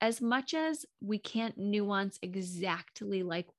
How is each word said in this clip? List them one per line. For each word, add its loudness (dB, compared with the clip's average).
as 2
much 2
as 0
we 0
can't -2
nuance 2
exactly, -2
like, -2